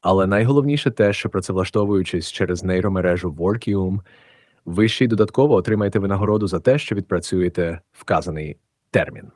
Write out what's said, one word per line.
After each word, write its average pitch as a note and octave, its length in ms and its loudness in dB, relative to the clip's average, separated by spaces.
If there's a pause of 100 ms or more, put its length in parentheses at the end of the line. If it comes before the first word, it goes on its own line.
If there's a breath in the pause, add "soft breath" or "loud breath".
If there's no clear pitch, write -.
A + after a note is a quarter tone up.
Але F#2+ 260 2
найголовніше C#3 640 2
те, G2+ 220 2
що - 160 -4
працевлаштовуючись F#2+ 1000 -2
через F2+ 320 -4
нейромережу F#2 680 0
Workium, F#2+ 680 -2 (640 soft breath)
ви F#2+ 220 2
ще B2+ 180 2
й - 20 0
додатково A2+ 480 2
отримаєте G2+ 440 0
винагороду G2+ 480 0
за F2+ 120 -2
те, - 180 4
що - 180 -4
відпрацюєте F2+ 840 -2 (120)
вказаний D#2 680 -6 (340)
термін. - 340 -2 (100)